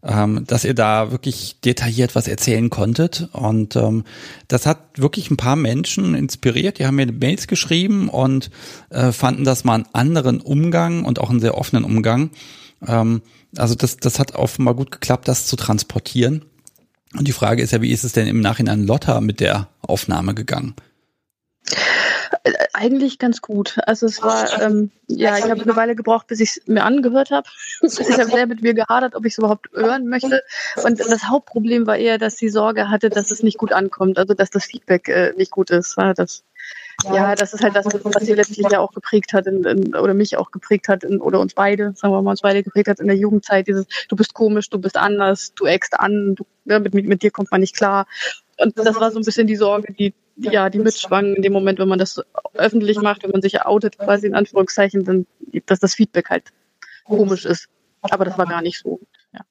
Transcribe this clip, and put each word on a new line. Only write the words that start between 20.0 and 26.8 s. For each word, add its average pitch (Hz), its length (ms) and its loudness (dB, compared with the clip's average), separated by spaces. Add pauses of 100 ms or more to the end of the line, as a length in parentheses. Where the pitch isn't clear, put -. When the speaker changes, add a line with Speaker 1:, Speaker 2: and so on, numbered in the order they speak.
Speaker 1:
gegangen? - 400 -6 (1700)
Speaker 2:
Äh, - 100 0 (180)
eigentlich 262 480 0
ganz 233 220 0
gut. 202 440 -4
Also 220 200 0
es 214 180 -2
war, 220 380 0
ähm, 208 280 2 (180)
ja, 208 300 0
ich 208 60 0
habe 220 180 0
eine 220 140 2
Weile 226 200 0
gebraucht, 226 320 0
bis 220 120 -8
ich's - 260 0
mir 220 200 2